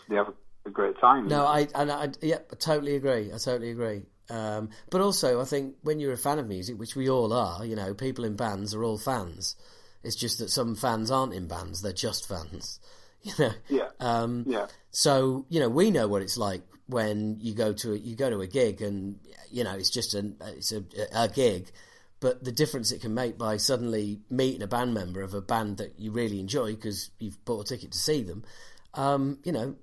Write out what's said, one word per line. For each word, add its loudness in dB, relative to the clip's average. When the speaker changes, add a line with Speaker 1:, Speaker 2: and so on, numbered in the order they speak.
Speaker 1:
they 0
have 4
a, -10
a -10
great 0
time, 8
you 2
Speaker 2:
No, 4
Speaker 1:
know? 6
Speaker 2:
I, 4
and 2
I, -2
yeah, 2
I -12
totally 2
agree. 0
I -8
totally -2
agree. -4
Um, -4
but 4
also, 4
I 0
think -2
when 0
you're 0
a -2
fan 2
of -2
music, -6
which -8
we 0
all 4
are, 0
you -4
know, -2
people -4
in -2
bands -2
are -2
all 0
fans. -4
It's -4
just -2
that -4
some 2
fans 2
aren't 2
in -6
bands; -8
they're -4
just -4
fans. -8
<laughs> -20
You -10
know. 4
Speaker 1:
Yeah. 0
Speaker 2:
Um, 0
Speaker 1:
Yeah. 0
Speaker 2:
so, 4
you 2
know, 6
we 6
know 4
what 2
it's -2
like -2
when 0
you -4
go 2
to -2
a, -2
you -6
go 0
to -2
a -4
gig 2
and, -4
you 0
know, -4
it's 2
just -2
an, -4
it's -6
a, -4
a 4
gig, 2
but 0
the -4
difference 0
it -6
can -2
make 0
by 0
suddenly 0
meeting 2
a -6
band 0
member -2
of -6
a -4
band 0
that -10
you -6
really 0
enjoy -2
'cause -6
you've -10
bought -2
a -4
ticket -10
to -4
see 2
them, -8
um, 2
you -4
know, -2